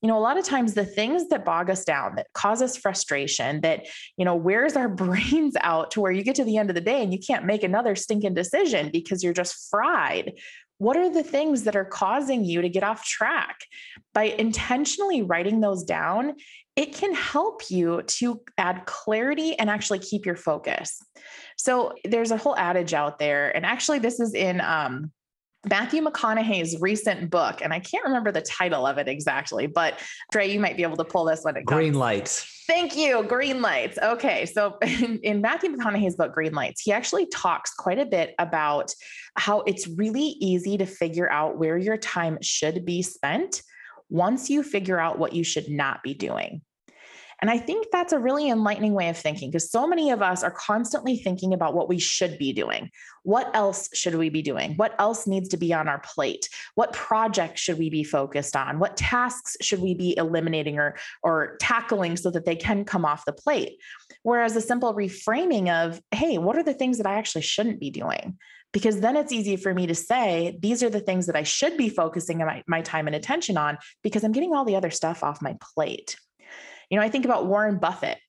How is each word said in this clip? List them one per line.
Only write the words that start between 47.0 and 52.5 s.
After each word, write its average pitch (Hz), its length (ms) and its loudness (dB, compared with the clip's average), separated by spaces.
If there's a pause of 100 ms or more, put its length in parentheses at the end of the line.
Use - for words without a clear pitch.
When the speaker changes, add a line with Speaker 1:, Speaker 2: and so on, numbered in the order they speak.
Speaker 1:
And 208 60 2
I 233 80 2
think 381 340 -2
that's 349 220 2
a 294 60 4
really 277 300 2
enlightening 214 440 2
way 180 160 2
of 165 80 -2
thinking, 151 340 -4
'cause 165 180 -2
so 240 160 2
many 320 260 2
of 220 100 2
us 185 220 2
are 175 80 0
constantly 233 640 -2
thinking 185 360 0
about 170 200 0
what 170 160 0
we 180 100 2
should 170 380 0
be 135 160 -2